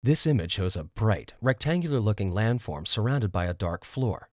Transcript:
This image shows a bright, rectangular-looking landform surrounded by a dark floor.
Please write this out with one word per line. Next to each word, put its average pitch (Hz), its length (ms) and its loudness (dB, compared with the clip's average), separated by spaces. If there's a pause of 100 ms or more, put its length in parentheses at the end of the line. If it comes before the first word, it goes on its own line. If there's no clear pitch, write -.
This 143 240 2
image 113 280 2
shows 92 220 0
a 80 100 -6
bright, 95 560 0
rectangular-looking 127 880 0
landform 107 560 -2
surrounded 113 440 0
by 87 140 0
a 90 80 -2
dark 87 320 -4
floor. 123 480 -4